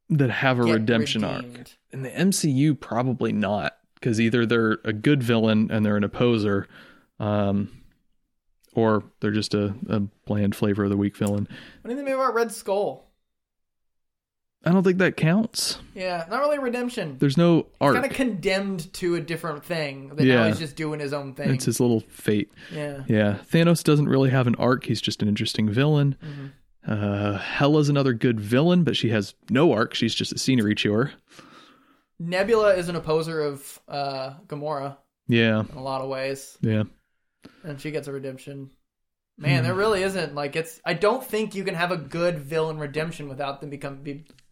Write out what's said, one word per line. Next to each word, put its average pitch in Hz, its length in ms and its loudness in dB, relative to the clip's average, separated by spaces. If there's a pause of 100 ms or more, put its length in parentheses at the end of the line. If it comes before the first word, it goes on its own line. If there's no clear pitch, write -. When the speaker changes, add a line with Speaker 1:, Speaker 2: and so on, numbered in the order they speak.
(100)
Speaker 1:
That 139 200 4
have 127 300 2
a 120 60 4
Speaker 2:
get 113 60 4
Speaker 1:
redemption 113 520 2
arc? - 200 -6
Speaker 2:
redeemed? - 280 -18 (200)
Speaker 1:
In 131 100 -10
the 127 120 -10
M 185 180 2
C 160 180 0
U, 139 240 4
probably 120 580 -2
not. 104 440 -2 (260)
'Cause 113 180 0
either 113 240 2
they're 113 400 2
a 110 80 -2
good 135 300 2
villain 110 480 4
and 107 160 0
they're 104 100 2
an 101 80 2
opposer, 104 640 0 (540)
um, 104 500 0 (1040)
or 110 300 2 (160)
they're 104 100 0
just 104 240 -2
a, 101 200 0 (140)
a 110 120 0
bland 101 560 -2
flavor 104 280 0
of 101 60 0
the 101 60 0
week 101 200 0
villain. 101 300 -2 (360)
Speaker 2:
What 220 80 -12
do 254 60 -6
you 285 80 -8
think 269 100 -2
about 262 200 0
Red 233 180 0
Skull? 190 540 -4 (1600)
Speaker 1:
I 165 100 2
don't 190 100 6
think 185 160 4
that 180 180 2
counts. - 600 0 (160)
Speaker 2:
Yeah, 180 340 -6
not 233 120 -4
really 294 180 0
redemption. 240 600 -4
Speaker 1:
There's 143 200 2
no 170 180 6
Speaker 2:
He's - 100 0 (140)
Speaker 1:
arc. 139 140 4
Speaker 2:
kinda 254 160 0
condemned 196 840 -2
to 175 200 -2
a 165 60 -4
different 156 440 -8
thing. 139 460 -6
That 143 80 -14
now - 60 4
Speaker 1:
Yeah. 120 240 6
Speaker 2:
he's 104 100 2
just 151 180 -8
doing 151 240 -4
his 143 140 -4
own 139 200 -8
thing. 143 200 0
Speaker 1:
It's - 100 -2
his 120 160 0
little 120 200 4 (100)
fate. 104 420 -2 (180)
Speaker 2:
Yeah. 147 380 -10
Speaker 1:
Yeah. 107 300 4 (120)
Thanos 170 320 4
doesn't 147 240 4
really 135 220 4
have 127 180 4
an 120 100 2
arc. 123 280 2
He's 113 160 -2
just - 220 -4
an 107 60 0
interesting 107 420 0
villain. 143 520 2
Speaker 2:
Mm-hmm. 139 720 -12
Speaker 1:
Uh, 101 460 -2
Hela's 147 500 2
another 139 240 2
good 117 260 2
villain, 147 460 4
but - 140 0
she 117 100 0
has 107 260 0 (140)
no 139 240 4
arc. 110 220 0
She's 113 200 0
just - 180 -4
a - 60 -8
scenery 107 360 2
chewer. 110 380 0 (1080)
Speaker 2:
Nebula 202 560 2
is 175 120 -2
an 175 80 -4
opposer 160 440 -2
of, 143 480 -6
uh, 135 460 -6 (120)
Gamora 143 520 -8 (280)
Speaker 1:
Yeah. 113 420 2
Speaker 2:
in - 80 -18
a 131 60 -14
lot 135 200 -6
of 135 60 -8
ways. 135 520 -8
Speaker 1:
Yeah. 107 240 0 (800)
Speaker 2:
And 143 160 -12
she 156 100 -10
gets 147 180 -8
a 139 40 -10
redemption. 135 580 -14 (680)
Man, 135 220 0
Speaker 1:
Hmm. 123 40 0
Speaker 2:
there 185 100 0
really 202 280 0
isn't, 180 320 -4
like, 143 200 -6
it's, 160 300 -8
I 175 80 -2
don't 214 320 0
think 214 300 -4
you 190 100 -6
can 185 100 -4
have 175 160 -2
a 180 60 -2
good 160 440 -2
villain 156 380 -4
redemption 151 500 -6
without 135 340 -8
them 147 80 -12
become, 139 320 -12
be, 147 240 -12 (260)